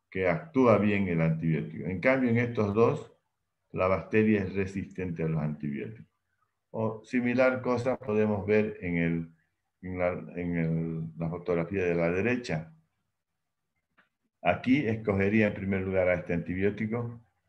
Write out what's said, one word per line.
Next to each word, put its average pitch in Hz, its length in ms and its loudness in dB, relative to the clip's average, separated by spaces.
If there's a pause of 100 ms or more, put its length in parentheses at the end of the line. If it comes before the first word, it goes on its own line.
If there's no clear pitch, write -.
que 92 180 -2
actúa 107 500 4
bien 101 300 2
el 85 140 0
antibiótico. 80 640 0
En 90 140 -4
cambio, 131 300 2
en 113 80 2
estos 110 360 0
dos, 123 400 2 (580)
la 92 160 0
bacteria 104 560 2
es 90 120 -6
resistente 90 680 -4
a 80 40 0
los 80 140 0
antibióticos. 73 680 -6 (600)
O 110 340 -4
similar 123 560 2
cosa 123 360 -2
podemos 107 480 0
ver 107 360 2
en 87 160 -2
el, 82 320 0 (520)
en 92 180 -8
la, 90 100 2 (260)
en 87 220 -2
el, 82 460 -2 (140)
la 82 120 -4
fotografía 87 560 -2
de 85 100 0
la 85 160 2
derecha. 95 640 -2 (1700)
Aquí 120 460 2
escogería 104 600 2
en - 60 0
primer 95 280 -4
lugar 92 280 2
a 90 60 4
este 85 180 -4
antibiótico 107 880 -4 (260)